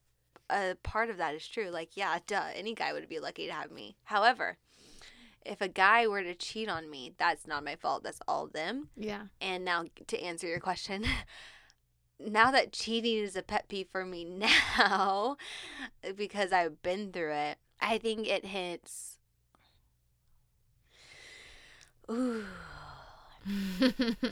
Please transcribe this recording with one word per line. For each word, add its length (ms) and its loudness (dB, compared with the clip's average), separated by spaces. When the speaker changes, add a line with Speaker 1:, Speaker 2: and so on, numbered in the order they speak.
Speaker 1:
a 340 0
part 260 0
of 80 -6
that 180 0
is 120 -12
true. 220 -4
Like, 260 -8
yeah, 220 0
duh. 180 0
Any 180 -4
guy 200 -2
would 160 -6
be 100 -6
lucky 280 -6
to 60 -6
have 180 -8
me. 240 -16
However, 520 4
if 160 -6
a 80 0
guy 380 8
were 160 0
to 120 -6
cheat 340 -6
on 200 -6
me, 280 -12
that's 300 2
not 160 -4
my 120 -6
fault. 280 -2
That's 240 -8
all 200 -2
them. 500 -6
Speaker 2:
Yeah. 260 -8
Speaker 1:
And 240 -4
now 200 2
to 140 -2
answer 260 -6
your 120 -2
question, 460 -4
<laughs> 560 -20
now 320 6
that 220 6
cheating 460 0
is 180 -4
a 60 0
pet 260 -2
peeve 220 -6
for 140 -4
me 180 -8
<laughs> 540 4
now, 600 6
because 360 0
I've 300 4
been 320 -2
through 200 -2
it, 240 -2
I 160 2
think 300 -2
it 180 0
hits, 760 -8
ooh. 340 0
Speaker 2:
<laughs> 420 2